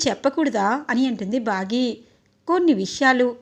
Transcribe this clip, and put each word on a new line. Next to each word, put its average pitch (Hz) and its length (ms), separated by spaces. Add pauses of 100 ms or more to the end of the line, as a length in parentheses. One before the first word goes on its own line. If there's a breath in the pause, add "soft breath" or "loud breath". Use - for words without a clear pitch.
చెప్పకూడదా?" 254 600 (200)
అని 247 180
అంటుంది 214 320 (120)
బాగి. 202 360 (640 soft breath)
"కొన్ని 339 260
విషయాలు 247 540 (140 soft breath)